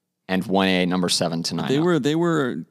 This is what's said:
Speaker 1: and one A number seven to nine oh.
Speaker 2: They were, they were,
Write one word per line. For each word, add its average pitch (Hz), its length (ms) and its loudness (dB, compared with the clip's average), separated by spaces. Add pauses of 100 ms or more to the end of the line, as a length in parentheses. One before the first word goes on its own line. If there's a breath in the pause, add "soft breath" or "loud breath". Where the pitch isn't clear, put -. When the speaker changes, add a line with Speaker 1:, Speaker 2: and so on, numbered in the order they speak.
(280)
Speaker 1:
and 92 180 -2
one 95 220 2
A 92 180 2
number 90 240 0
seven 82 340 -2
to - 100 -6
nine 80 120 -4
oh. - 20 -2
Speaker 2:
They 131 120 0
were, 170 180 2
they 143 160 0
were, 151 560 0